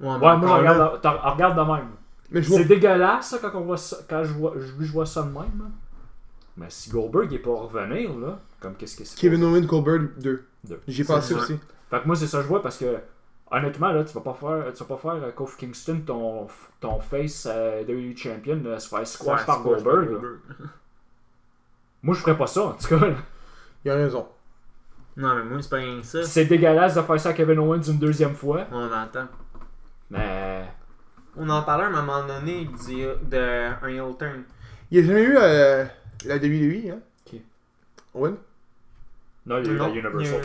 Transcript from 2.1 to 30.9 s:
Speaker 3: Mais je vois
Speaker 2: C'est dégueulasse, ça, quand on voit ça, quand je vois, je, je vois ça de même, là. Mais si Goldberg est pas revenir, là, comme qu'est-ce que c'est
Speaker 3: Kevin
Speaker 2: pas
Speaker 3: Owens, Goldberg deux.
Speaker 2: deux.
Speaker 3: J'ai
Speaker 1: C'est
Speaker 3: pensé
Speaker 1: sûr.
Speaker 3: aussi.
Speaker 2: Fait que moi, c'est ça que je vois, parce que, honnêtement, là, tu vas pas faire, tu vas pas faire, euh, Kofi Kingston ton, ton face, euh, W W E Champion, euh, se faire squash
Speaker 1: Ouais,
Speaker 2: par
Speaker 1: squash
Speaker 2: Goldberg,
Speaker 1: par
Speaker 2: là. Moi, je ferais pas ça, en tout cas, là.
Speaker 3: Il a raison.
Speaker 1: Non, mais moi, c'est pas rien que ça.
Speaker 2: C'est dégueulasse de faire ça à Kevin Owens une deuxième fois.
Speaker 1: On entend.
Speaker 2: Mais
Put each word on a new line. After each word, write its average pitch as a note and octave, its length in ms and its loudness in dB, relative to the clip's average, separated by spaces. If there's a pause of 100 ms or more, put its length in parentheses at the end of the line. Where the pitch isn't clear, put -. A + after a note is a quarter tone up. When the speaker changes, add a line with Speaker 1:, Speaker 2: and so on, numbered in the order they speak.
Speaker 3:
Mais E3 120 0
je C#3 60 0
vois F#3 100 6
Speaker 2:
C'est E3+ 60 6
dégueulasse, F#3+ 640 6
ça, B3 100 -6
quand G#3 160 -8
on F#3 120 -6
voit F3 100 -2
ça, - 220 -10 (100)
quand D#3+ 160 -2
je D3+ 80 -4
vois, D3+ 240 -2
je, C3+ 280 -8
je D3+ 80 -6
vois D#3 140 0
ça D#3 160 -4
de D3 60 -4
même, G3+ 320 -6
là. G#3+ 60 -8 (920)
Mais E2+ 140 -14
si - 200 -16
Goldberg B2+ 420 0
est B2 60 -6
pas A#2+ 160 -2
revenir, A#2 640 -6
là, D#3 220 -10 (180)
comme F#2+ 180 -14
qu'est-ce - 200 -14
que - 80 -18
c'est - 120 -18
Speaker 3:
Kevin E3+ 260 4
Speaker 2:
pas E3+ 40 6
Speaker 3:
Owens, E3+ 200 6
Goldberg D#3 520 2
deux. C3 260 -4 (200)
Speaker 2:
deux. - 240 -14
Speaker 3:
J'ai C#3 160 -2
Speaker 1:
C'est D#3 80 0
Speaker 3:
pensé C3+ 220 2
Speaker 1:
sûr. - 80 0
Speaker 3:
aussi. D3+ 180 -4 (280)
Speaker 2:
Fait B2 120 -2
que C#3+ 80 -6
moi, E3+ 80 4
c'est D#3 100 -2
ça D3+ 120 -2
que C#3 40 0
je C#3 60 -6
vois, G3 140 2
parce A#2+ 160 -8
que, B2 180 -2 (520)
honnêtement, C#3+ 440 0
là, D3+ 100 2
tu D#3 100 -8
vas A2+ 100 -10
pas C3 120 -6
faire, D3 400 -6
tu - 80 -18
vas C3 140 -8
pas - 0 -
faire, D#3+ 260 -6
euh, A#2+ 80 -8
Kofi C3+ 260 -10
Kingston D#3 480 -8
ton, A2+ 440 -6 (320)
ton A2 180 -4
face, C#3+ 500 -6
euh, A2 340 -2
W A2 40 -8
W B2 260 -6
E A#2+ 40 -14
Champion, A#2+ 500 -6
euh, A2+ 140 -6
se - 80 -14
faire A2 180 -4
squash C#3 340 -2
Speaker 1:
Ouais, A2 60 -4
Speaker 2:
par D3 140 2
Speaker 1:
squash A2+ 240 2
Speaker 2:
Goldberg, A#2+ 300 4
Speaker 1:
par G#2 80 -6
Speaker 2:
là. A#2+ 60 -10 (1700)
Moi, D#3+ 140 2
je - 60 -10
ferais D#3 140 4
pas B2+ 120 0
ça, G3+ 160 0
en G#3 80 -2
tout - 160 -8
cas, D#3+ 180 6
là. D#3+ 80 2 (680)
Speaker 3:
Il C#3 80 0
a - 20 2
raison. C#3 320 0 (880)
Speaker 1:
Non, C3 200 0
mais A2+ 80 -2
moi, C3+ 180 -6
c'est C#3+ 80 -12
pas C#3 60 0
rien B2 240 -6
que A2+ 60 -14
ça. E3 180 -4
Speaker 2:
C'est D#3 220 4
dégueulasse E3 500 6
de E3 60 4
faire D#3 180 2
ça F3 80 -2
à D#3+ 60 2
Kevin D#3 260 4
Owens D#3+ 220 2
une D3+ 180 0
deuxième D3 340 2
fois. D3 380 -2
Speaker 1:
On A#2+ 200 -4
entend. A2+ 360 -6 (840)
Speaker 2:
Mais F#2+ 540 -4 (720)